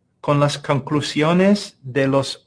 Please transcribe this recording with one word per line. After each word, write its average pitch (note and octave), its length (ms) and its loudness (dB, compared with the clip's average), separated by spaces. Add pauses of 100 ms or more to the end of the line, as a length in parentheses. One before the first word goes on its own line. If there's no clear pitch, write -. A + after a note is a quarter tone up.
(260)
con D3 140 2
las C#3+ 180 0
conclusiones D3+ 1300 0
de C3+ 240 -2
los C3+ 400 -2